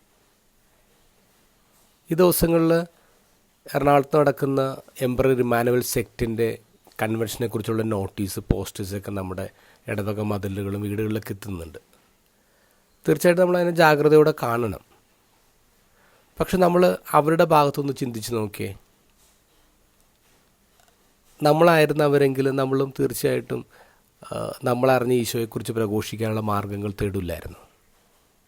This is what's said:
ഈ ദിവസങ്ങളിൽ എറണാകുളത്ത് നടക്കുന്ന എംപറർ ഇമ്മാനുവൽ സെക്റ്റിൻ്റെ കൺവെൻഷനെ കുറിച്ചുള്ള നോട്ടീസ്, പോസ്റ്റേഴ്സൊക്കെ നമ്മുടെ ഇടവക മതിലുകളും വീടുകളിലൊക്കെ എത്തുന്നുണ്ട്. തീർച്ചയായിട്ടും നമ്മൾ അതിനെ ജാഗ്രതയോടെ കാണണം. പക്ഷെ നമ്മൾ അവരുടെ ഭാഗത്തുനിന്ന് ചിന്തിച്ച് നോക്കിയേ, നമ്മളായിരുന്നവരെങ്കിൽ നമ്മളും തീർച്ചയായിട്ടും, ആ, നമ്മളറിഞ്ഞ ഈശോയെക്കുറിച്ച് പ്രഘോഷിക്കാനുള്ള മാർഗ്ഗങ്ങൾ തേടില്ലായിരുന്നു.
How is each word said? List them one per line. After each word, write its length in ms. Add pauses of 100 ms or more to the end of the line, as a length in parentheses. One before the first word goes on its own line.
(2000)
ഈ 40
ദിവസങ്ങളിൽ 580 (1000)
എറണാകുളത്ത് 420
നടക്കുന്ന 600 (240)
എംപറർ 380
ഇമ്മാനുവൽ 420
സെക്റ്റിൻ്റെ 760 (440)
കൺവെൻഷനെ 460
കുറിച്ചുള്ള 360
നോട്ടീസ്, 560
പോസ്റ്റേഴ്സൊക്കെ 720
നമ്മുടെ 380 (380)
ഇടവക 340
മതിലുകളും 600
വീടുകളിലൊക്കെ 500
എത്തുന്നുണ്ട്. 460 (1300)
തീർച്ചയായിട്ടും 360
നമ്മൾ 140
അതിനെ 140
ജാഗ്രതയോടെ 600 (100)
കാണണം. 360 (1600)
പക്ഷെ 180
നമ്മൾ 400 (140)
അവരുടെ 320
ഭാഗത്തുനിന്ന് 500
ചിന്തിച്ച് 400
നോക്കിയേ, 420 (2750)
നമ്മളായിരുന്നവരെങ്കിൽ 1040
നമ്മളും 500
തീർച്ചയായിട്ടും, 680 (580)
ആ, 280 (120)
നമ്മളറിഞ്ഞ 500
ഈശോയെക്കുറിച്ച് 600
പ്രഘോഷിക്കാനുള്ള 680
മാർഗ്ഗങ്ങൾ 600
തേടില്ലായിരുന്നു. 560 (920)